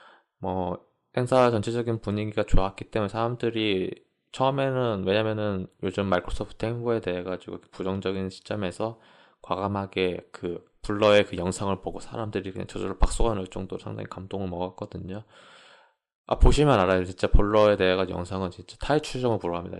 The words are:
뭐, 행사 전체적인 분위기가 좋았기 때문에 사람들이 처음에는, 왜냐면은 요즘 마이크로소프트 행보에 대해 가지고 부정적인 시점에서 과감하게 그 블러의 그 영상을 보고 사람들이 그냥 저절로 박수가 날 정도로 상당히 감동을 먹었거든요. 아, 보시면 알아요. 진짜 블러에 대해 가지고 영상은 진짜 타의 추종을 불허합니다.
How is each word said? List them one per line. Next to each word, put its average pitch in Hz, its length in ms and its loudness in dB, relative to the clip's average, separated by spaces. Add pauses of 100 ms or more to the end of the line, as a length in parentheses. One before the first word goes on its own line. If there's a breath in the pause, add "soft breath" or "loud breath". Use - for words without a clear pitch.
(380 loud breath)
뭐, 92 460 -6 (320)
행사 127 340 4
전체적인 113 500 -2
분위기가 104 420 -4
좋았기 - 480 2
때문에 104 180 -2
사람들이 113 800 -2 (420)
처음에는, 131 760 -2
왜냐면은 104 600 -2 (160)
요즘 98 240 -2
마이크로소프트 - 600 -2
행보에 117 340 -2
대해 90 220 -4
가지고 92 360 -8 (120)
부정적인 95 600 -4
시점에서 104 680 -6 (420 soft breath)
과감하게 95 880 -4
그 87 320 -8 (180)
블러의 104 420 6
그 - 120 -12
영상을 92 440 -2
보고 85 200 -10
사람들이 101 520 -8
그냥 95 140 -10
저절로 98 320 -8
박수가 - 360 2
날 95 120 -6
정도로 95 340 -10
상당히 107 280 -12
감동을 95 400 -8
먹었거든요. 92 760 -10 (1040 loud breath)
아, - 100 0
보시면 131 420 8
알아요. 92 240 4
진짜 95 240 -2
블러에 104 480 8
대해 92 200 4
가지고 90 220 -2
영상은 92 320 -4
진짜 - 280 -18
타의 147 220 0
추종을 127 380 -2
불허합니다. 90 420 -6